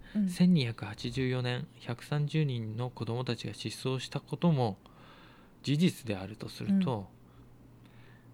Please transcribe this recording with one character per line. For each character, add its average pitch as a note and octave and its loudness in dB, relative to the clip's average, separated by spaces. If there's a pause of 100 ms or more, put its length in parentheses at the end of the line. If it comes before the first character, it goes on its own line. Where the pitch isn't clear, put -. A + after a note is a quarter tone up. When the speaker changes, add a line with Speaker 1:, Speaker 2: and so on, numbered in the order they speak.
(160)
Speaker 1:
う G#3+ 2
ん。 F#3+ 2
Speaker 2:
千 F3+ 6
二 C#3 4
百 A2+ -6
八 A#2 -6
十 B2+ 0
四 B2+ 0
年、 B2 -4 (120)
百 - -8
三 D3 0
十 D#3 2
人 A2+ -2
の B2 -4
子 - -6
供 A#2 -2
た B2 -2
ち - -8
が G#2 -6
失 - -6
踪 C3 -2
し - -10
た C#3 -4
こ - -8
と F3 4
も B2 2 (840)
事 C#3 2
実 D#3+ 2
で G#2 -2
あ F#2 -6
る G#2+ -10
と - -10
す - -10
る G3 4
と、 B2+ 0
Speaker 1:
う - -4
ん。 - -8 (1300)